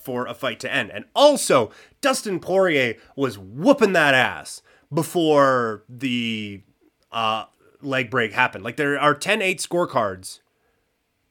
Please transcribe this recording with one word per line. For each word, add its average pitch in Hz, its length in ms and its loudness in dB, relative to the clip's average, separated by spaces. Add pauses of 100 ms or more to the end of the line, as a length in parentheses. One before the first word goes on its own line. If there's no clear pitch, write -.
for 123 260 -4
a 120 80 -10
fight 120 260 -6
to 123 120 -8
end. 113 200 -4
And 104 120 -12 (120)
also, 220 560 4 (280)
Dustin 240 380 -2
Poirier 160 560 2 (220)
was 127 200 -2
whooping 170 580 2
that 147 200 4
ass 101 480 0 (320)
before 139 920 2
the, 117 760 -6 (480)
uh, 110 360 -4 (360)
leg 131 260 -4
break 110 260 -2
happened. 120 280 0
Like, 117 140 -10
there 143 240 -2
are 147 160 4
ten 202 260 -2
eight 185 160 -2
scorecards 110 800 -4 (920)